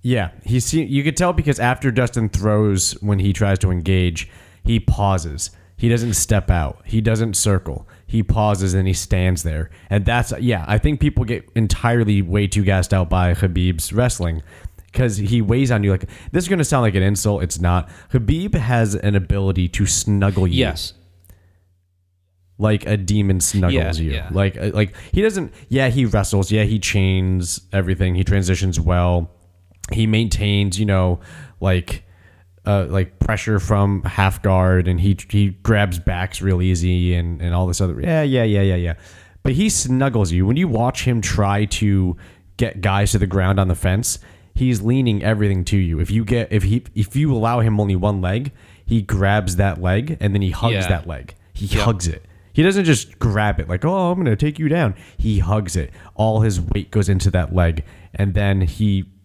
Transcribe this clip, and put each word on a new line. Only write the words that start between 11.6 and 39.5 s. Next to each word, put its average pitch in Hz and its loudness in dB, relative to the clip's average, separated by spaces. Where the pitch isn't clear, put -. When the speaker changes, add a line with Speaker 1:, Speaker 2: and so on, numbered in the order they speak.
Speaker 1:
way 98 0
too 101 0
gassed 95 2
out 90 0
by 90 2
Khabib's 90 0
wrestling 87 -2
'cause 113 0
he 110 0
weighs 120 2
on 107 2
you. 98 2
Like, 92 0
this 180 0
is - -8
gonna 175 0
sound 131 0
like 98 2
an 95 2
insult. 101 0
It's 82 -6
not. 87 0
Khabib 151 0
has 113 0
an 101 0
ability 95 0
to 101 -2
snuggle 98 0
you. 87 0
Speaker 2:
Yes. 92 -4
Speaker 1:
Like 107 0
a 104 0
demon 98 0
snuggles 85 0
Speaker 2:
Yeah, 80 -2
Speaker 1:
you. 76 -2
Speaker 2:
yeah. - -4
Speaker 1:
Like, 95 0
uh, 101 -4
like, 104 0
he 190 2
doesn't, 190 -2
yeah, 135 2
he 127 2
wrestles. 101 0
Yeah, 107 2
he 110 0
chains 92 0
everything. 92 0
He 92 0
transitions 92 0
well. 87 2
He 113 2
maintains, 101 0
you 107 0
know, 92 0
like, 90 -2
uh, 101 2
like, 92 -2
pressure 107 0
from 101 2
half - 0
guard, 92 2
and 90 0
he, 92 2
he 101 2
grabs 101 2
backs 92 -4
real 92 2
easy 90 2
and, 85 -4
and 87 -2
all 90 0
this 87 -2
other, 90 -2
yeah, 160 0
yeah, 131 2
yeah, 104 2
yeah, 95 2
yeah. 85 -2
But 135 0